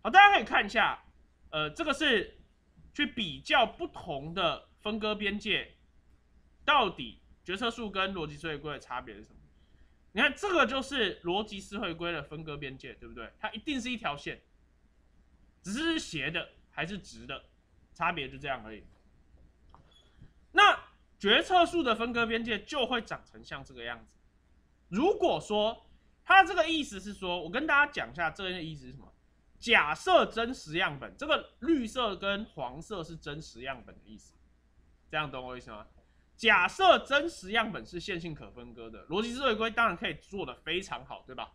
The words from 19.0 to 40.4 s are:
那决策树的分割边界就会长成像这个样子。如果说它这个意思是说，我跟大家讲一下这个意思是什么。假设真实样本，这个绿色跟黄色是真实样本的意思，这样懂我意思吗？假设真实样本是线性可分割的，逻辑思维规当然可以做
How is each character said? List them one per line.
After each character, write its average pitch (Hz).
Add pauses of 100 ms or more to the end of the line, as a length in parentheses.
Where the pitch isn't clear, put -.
那 381 (400)
决 233
策 349
树 339
的 240
分 233
割 233
边 226
界 226
就 294
会 240
长 -
成 110
像 135
这 139
个 120
样 117
子。 - (680)
如 277
果 262
说 208 (380)
它 381
这 349
个 330
意 320
思 196
是 196
说， 180
我 160
跟 269
大 285
家 285
讲 240
一 139
下 165
这 190
个 185 (120)
意 156
思 135
是 127
什 127
么。 - (460)
假 170
设 302
真 233
实 156
样 170
本， 104
这 294
个 277
绿 269
色 214
跟 202
黄 135
色 175
是 160
真 151
实 117
样 131
本 92
的 95
意 107
思， - (760)
这 156
样 151
懂 127
我 127
意 123
思 117
吗？ 107 (500)
假 196
设 330
真 294
实 190
样 220
本 151
是 175
线 175
性 165
可 120
分 120
割 117
的， 104
逻 190
辑 233
思 269
维 233
规 226
当 233
然 180
可 208
以 160
做 190